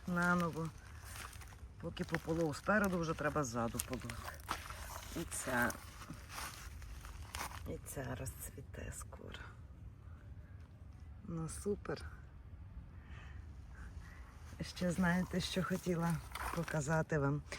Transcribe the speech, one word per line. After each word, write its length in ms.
наново. 600
Поки 220
пополов 520
спереду, 440
вже 140
треба 300
ззаду 440
полоти. 280
І 40
ця, 400
і 180
ця 340
розцвіте 800
скоро. 420
Ну, 220
супер. 520
Ще 300
знаєте, 500
що 220
хотіла 520
показати 640
вам? 220